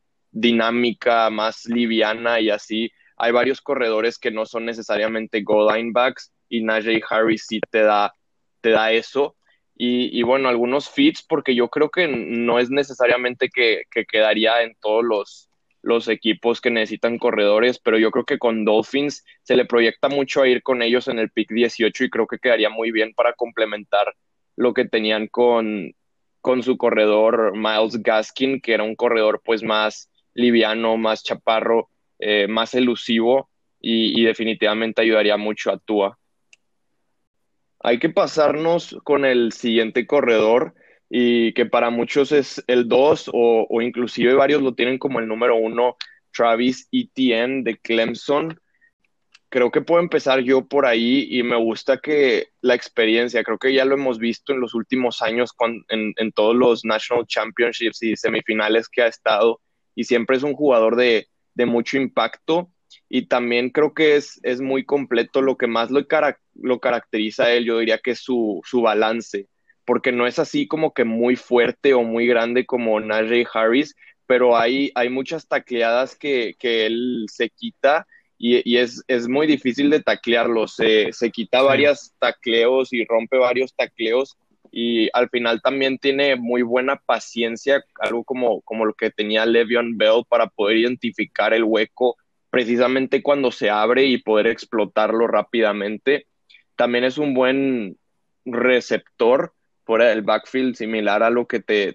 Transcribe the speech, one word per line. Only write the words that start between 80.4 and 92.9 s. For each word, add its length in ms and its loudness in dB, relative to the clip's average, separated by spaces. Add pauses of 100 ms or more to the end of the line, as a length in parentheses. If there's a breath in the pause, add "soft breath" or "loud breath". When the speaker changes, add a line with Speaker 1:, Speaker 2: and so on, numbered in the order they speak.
Speaker 1:
se, 440 2
se 200 -4
quita 280 -2
Speaker 2:
Sí. 60 4
Speaker 1:
varios 540 2
tacleos 760 0
y 120 -2
rompe 320 -2
varios 360 0
tacleos, 640 -4 (340)
y 420 0
al 160 0
final 320 -2
también 360 -2
tiene 400 0
muy 240 -2
buena 360 -2
paciencia, 880 -2 (160)
algo 240 -4
como, 380 -2
como 240 -4
lo 80 0
que 180 -4
tenía 340 -2
Le'Veon 520 0
Bell 300 4
para 200 2
poder 300 0
identificar 760 -2
el 100 2
hueco 540 0 (320)
precisamente 760 0